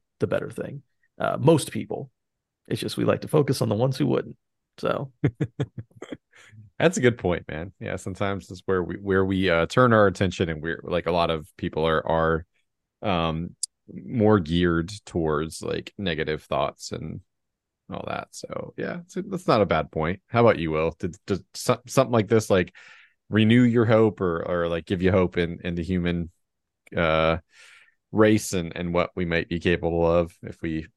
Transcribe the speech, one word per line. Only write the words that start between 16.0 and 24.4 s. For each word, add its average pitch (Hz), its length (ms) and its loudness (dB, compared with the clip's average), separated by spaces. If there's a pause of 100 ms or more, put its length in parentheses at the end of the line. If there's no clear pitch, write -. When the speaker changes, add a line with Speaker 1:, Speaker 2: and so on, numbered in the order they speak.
Speaker 2:
thoughts - 480 -4
and 87 300 -10 (720)
all - 140 -10
that. - 240 -8
So - 460 -12
yeah, - 240 -8
it's, - 140 -20
that's 185 320 -8
not 123 140 4
a 95 60 4
bad 80 240 0
point. 82 360 -4
How 120 140 2
about 104 160 6
you, 80 140 -4
Will? 80 260 0
Did, 85 200 -8 (100)
did 98 260 -4
so-, - 320 -2
something 123 280 0
like 110 160 2
this, 110 200 2
like, 92 240 2 (560)
renew 110 320 6
your 117 240 4
hope 110 340 4
or, 87 240 -2